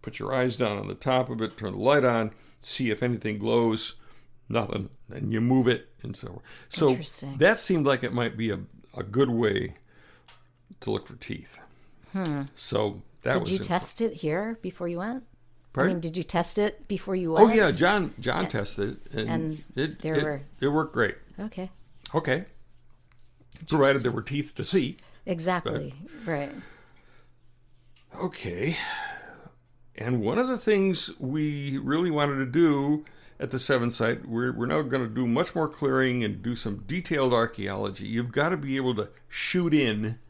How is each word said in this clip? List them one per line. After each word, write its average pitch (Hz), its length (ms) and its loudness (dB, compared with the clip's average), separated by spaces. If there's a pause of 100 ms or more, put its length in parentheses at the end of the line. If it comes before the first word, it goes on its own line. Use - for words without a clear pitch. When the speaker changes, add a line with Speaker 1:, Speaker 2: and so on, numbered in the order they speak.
Speaker 1:
put - 180 -12
your 107 140 -4
eyes 127 240 0
down 104 200 0
on 101 100 -6
the 92 80 -8
top 127 340 0
of 113 120 -4
it, - 160 -4
turn 101 160 -6
the 98 60 -8
light 135 260 4
on, 113 260 2 (280)
see - 320 -2
if 104 100 -2
anything 113 380 -2
glows, 113 560 2 (540)
nothing, 110 400 -2 (200)
and - 220 -6
you 113 100 0
move 127 260 4
it, 120 200 2 (160)
and 117 140 -10
so 113 100 -12
on. - 120 -12 (300)
So 151 200 4
Speaker 2:
Interesting. 139 480 -4
Speaker 1:
that 196 200 6
seemed 160 280 2
like 135 180 4
it 120 100 -4
might 120 240 0
be 113 140 -2
a, 95 80 -4 (380)
a 95 60 -8
good 123 260 2
way 104 460 0 (1040)
to 110 100 -4
look - 160 -4
for - 80 -18
teeth. - 440 -12 (520)
Speaker 2:
Hmm. 156 320 -4 (120)
Speaker 1:
So 101 480 -4 (200)
that 127 100 0
Speaker 2:
Did - 80 0
Speaker 1:
was 165 100 -4
Speaker 2:
you 190 60 0
Speaker 1:
imp- 196 80 -4
Speaker 2:
test 185 360 -2
it 226 140 -2
here 202 460 -4
before 180 280 -8
you 170 80 -6
went? 233 260 -8 (500)
Speaker 1:
Pardon? 156 180 2
Speaker 2:
I - 20 0
mean, 175 80 -2
did 165 160 -6
you 165 60 -4
test - 340 0
it 208 320 0
before 190 260 -4
you 165 220 0
Speaker 1:
Oh, 214 80 12
Speaker 2:
went? 220 100 6
Speaker 1:
yeah, 190 160 8
John, 175 480 4
John 131 260 0
Speaker 2:
A-, - 40 -6
Speaker 1:
tested 104 480 -2 (160)
it, - 40 -4
and 87 120 -2
Speaker 2:
and 156 340 -2 (140)
Speaker 1:
it, 156 220 -2
Speaker 2:
there 160 160 -4
Speaker 1:
it, 147 80 2
Speaker 2:
were 147 180 -4 (180)
Speaker 1:
it 135 80 2
worked 151 260 2
great. 110 220 2 (240)
Speaker 2:
Okay. 190 300 -8 (440)
Speaker 1:
Okay. 160 320 0 (1200)
Provided 139 340 6
there 123 100 0
Speaker 2:
Interesting. - 20 -6
Speaker 1:
were 110 100 -4
teeth 143 320 -6
to - 100 -6
see. 180 320 0 (280)
Speaker 2:
Exactly, 165 680 -2 (320)
right. 143 260 -4 (1700)
Speaker 1:
Okay. 131 560 -4 (1160)
And 120 260 -2
one 127 180 0
of 254 80 0
the 254 100 -2
things 196 600 2
we 143 580 -4
really 160 340 0
wanted 147 260 0
to 135 80 -2
do 147 600 2 (340)
at 135 120 -4
the 131 80 -4
Seven 120 320 2
site, 117 360 -2
we're, 120 240 -2
we're 117 160 -4
now 151 140 2
gonna 127 260 -2
do 120 200 -2
much 139 280 2
more 156 120 0
clearing 131 560 2
and 104 180 -4
do 120 140 -4
some 101 320 -6
detailed 143 460 0
archaeology. 101 720 -2
You've 117 240 -2
gotta 156 260 2
be 139 200 -4
able 127 180 0
to 104 140 -4 (180)
shoot 170 460 0
in 113 460 2 (100)